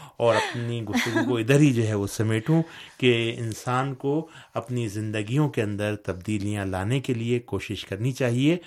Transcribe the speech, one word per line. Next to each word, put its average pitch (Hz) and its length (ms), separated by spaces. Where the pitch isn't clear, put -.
اور 117 180
اپنی 117 480
گفتگو 233 460
کو 120 100
ادھر 127 200
ہی 147 140
جو 117 140
ہے 107 80
وہ 101 120
سمیٹوں 113 560
کہ 117 400
انسان 127 560
کو 147 340
اپنی 120 340
زندگیوں 110 600
کے 120 140
اندر 104 340
تبدیلیاں 101 680
لانے 98 360
کے 127 140
لیے 117 240
کوشش 98 460
کرنی 110 280
چاہیے 131 440